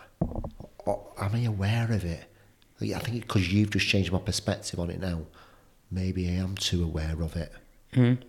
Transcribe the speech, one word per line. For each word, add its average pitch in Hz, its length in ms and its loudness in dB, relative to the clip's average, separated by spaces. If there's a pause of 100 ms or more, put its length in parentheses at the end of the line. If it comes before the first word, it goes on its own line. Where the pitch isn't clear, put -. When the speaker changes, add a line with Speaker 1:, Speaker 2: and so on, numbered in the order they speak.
(880)
Speaker 1:
am 101 480 -4
I 117 100 0
aware 110 460 2
of 98 140 2
it? 82 180 -6 (580)
I 104 180 -2
think 113 280 -4
'cause 95 200 4
you've 101 240 4
just - 160 2
changed 92 240 2
my 92 80 2
perspective - 600 -2
on 87 100 -2
it 90 100 -6
now, 87 220 -2 (680)
maybe 92 360 0
I 87 60 0
am 92 220 0
too 87 280 0
aware 80 380 -2
of 80 140 -2
it. 82 160 -4 (420)
Speaker 2:
Hmm. 123 200 6 (160)